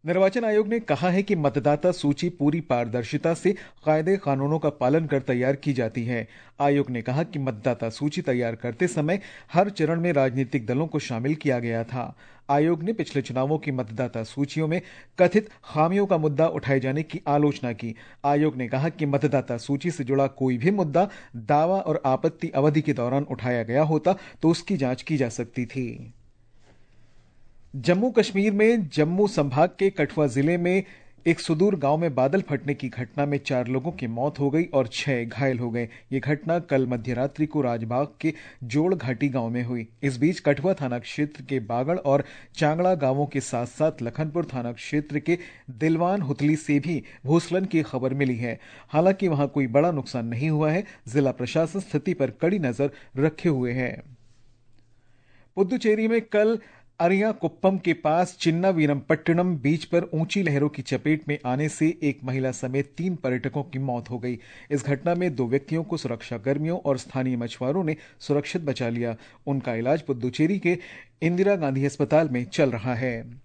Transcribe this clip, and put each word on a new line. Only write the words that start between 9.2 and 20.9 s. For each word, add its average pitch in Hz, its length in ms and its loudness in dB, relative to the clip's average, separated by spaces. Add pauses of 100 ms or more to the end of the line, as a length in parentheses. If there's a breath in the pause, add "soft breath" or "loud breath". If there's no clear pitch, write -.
हर 196 160 4
चरण 165 320 -2
में 175 120 0
राजनीतिक 131 520 0
दलों 135 220 0
को 156 120 -4
शामिल 127 360 -2
किया 135 240 0
गया 117 240 -2
था। 123 320 -8 (340 soft breath)
आयोग 156 340 2
ने 220 100 -4
पिछले 147 280 -4
चुनावों 131 360 -2
की 151 140 -4
मतदाता 117 520 -4
सूचियों 143 440 -4
में 165 140 -2 (380 loud breath)
कथित 190 300 4 (140 loud breath)
खामियों 175 420 2
का 190 120 2
मुद्दा 156 300 2
उठाए 139 320 0
जाने 135 240 -2
की - 240 -10
आलोचना 143 460 2
की। 110 220 -8 (300 loud breath)
आयोग 147 300 4
ने 127 120 -4
कहा 135 220 0
कि 156 160 -4
मतदाता 139 520 0
सूची 143 340 -2
से 147 120 -6
जुड़ा 135 240 2
कोई 131 300 0
भी 151 140 2
मुद्दा 185 380 2 (260 loud breath)